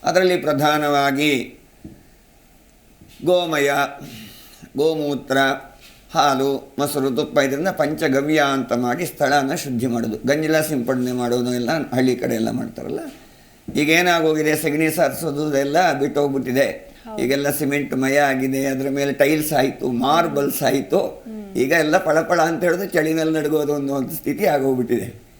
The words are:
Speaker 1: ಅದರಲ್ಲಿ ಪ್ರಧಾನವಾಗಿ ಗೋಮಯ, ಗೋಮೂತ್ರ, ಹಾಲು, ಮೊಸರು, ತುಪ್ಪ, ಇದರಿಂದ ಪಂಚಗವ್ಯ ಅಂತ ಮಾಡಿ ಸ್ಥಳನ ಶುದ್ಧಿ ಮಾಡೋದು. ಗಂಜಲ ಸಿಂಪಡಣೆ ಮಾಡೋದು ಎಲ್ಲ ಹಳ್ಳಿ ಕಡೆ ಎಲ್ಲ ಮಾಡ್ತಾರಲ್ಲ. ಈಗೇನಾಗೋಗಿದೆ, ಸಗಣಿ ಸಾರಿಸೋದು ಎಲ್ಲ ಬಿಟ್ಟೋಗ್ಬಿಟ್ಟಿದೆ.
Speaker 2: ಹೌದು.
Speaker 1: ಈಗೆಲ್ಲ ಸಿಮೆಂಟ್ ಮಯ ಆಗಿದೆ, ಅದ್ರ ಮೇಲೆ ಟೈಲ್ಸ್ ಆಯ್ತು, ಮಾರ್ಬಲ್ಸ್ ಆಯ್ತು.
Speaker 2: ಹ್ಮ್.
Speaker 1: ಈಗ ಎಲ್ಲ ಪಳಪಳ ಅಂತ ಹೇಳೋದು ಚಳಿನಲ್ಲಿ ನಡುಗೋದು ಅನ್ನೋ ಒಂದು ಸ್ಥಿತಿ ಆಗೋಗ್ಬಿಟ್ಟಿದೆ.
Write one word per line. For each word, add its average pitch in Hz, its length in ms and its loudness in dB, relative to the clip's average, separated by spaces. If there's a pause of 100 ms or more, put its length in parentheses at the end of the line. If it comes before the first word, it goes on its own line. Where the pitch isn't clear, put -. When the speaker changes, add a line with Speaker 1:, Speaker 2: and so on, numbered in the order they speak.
Speaker 1:
ಅದರಲ್ಲಿ 180 340 2
ಪ್ರಧಾನವಾಗಿ 147 1200 0 (1700)
ಗೋಮಯ, 160 460 2 (1040)
ಗೋಮೂತ್ರ, 147 600 0 (760)
ಹಾಲು, 135 680 0
ಮೊಸರು, 139 320 0
ತುಪ್ಪ, 127 260 -2
ಇದರಿಂದ 143 300 0
ಪಂಚಗವ್ಯ 151 760 0 (100)
ಅಂತ 127 200 -2
ಮಾಡಿ 123 320 -2
ಸ್ಥಳನ 143 500 0
ಶುದ್ಧಿ 131 320 -4
ಮಾಡೋದು. 117 400 -4
ಗಂಜಲ 156 340 2
ಸಿಂಪಡಣೆ 127 500 -2
ಮಾಡೋದು 123 420 -2
ಎಲ್ಲ 123 420 -2
ಹಳ್ಳಿ 127 200 2
ಕಡೆ 113 200 -2
ಎಲ್ಲ 113 160 -2
ಮಾಡ್ತಾರಲ್ಲ. - 480 -6 (760)
ಈಗೇನಾಗೋಗಿದೆ, 156 800 2
ಸಗಣಿ 156 360 0
ಸಾರಿಸೋದು 151 680 -2
ಎಲ್ಲ 147 360 2
ಬಿಟ್ಟೋಗ್ಬಿಟ್ಟಿದೆ. 135 760 0 (380)
Speaker 2:
ಹೌದು. - 180 -4
Speaker 1:
ಈಗೆಲ್ಲ 139 280 0
ಸಿಮೆಂಟ್ 143 440 -2
ಮಯ 135 220 2
ಆಗಿದೆ, 135 480 0
ಅದ್ರ 135 240 -2
ಮೇಲೆ 139 240 -2
ಟೈಲ್ಸ್ 151 400 2
ಆಯ್ತು, 135 380 0
ಮಾರ್ಬಲ್ಸ್ 143 720 0
ಆಯ್ತು. 139 340 0
Speaker 2:
ಹ್ಮ್. 208 580 -6
Speaker 1:
ಈಗ 135 160 0
ಎಲ್ಲ 160 260 4
ಪಳಪಳ 160 440 2
ಅಂತ 165 220 0
ಹೇಳೋದು 180 220 0
ಚಳಿನಲ್ಲಿ 160 540 0
ನಡುಗೋದು 147 340 0
ಅನ್ನೋ 139 200 -2
ಒಂದು 131 180 -4
ಸ್ಥಿತಿ 139 340 -4
ಆಗೋಗ್ಬಿಟ್ಟಿದೆ. 127 960 0